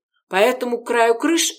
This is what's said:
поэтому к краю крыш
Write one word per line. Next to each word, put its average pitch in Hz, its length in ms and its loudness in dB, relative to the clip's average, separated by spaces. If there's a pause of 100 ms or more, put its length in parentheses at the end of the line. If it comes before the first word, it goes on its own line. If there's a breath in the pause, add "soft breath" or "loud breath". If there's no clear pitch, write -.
(300)
поэтому 240 520 0
к - 60 -14
краю 233 280 2
крыш 330 440 -2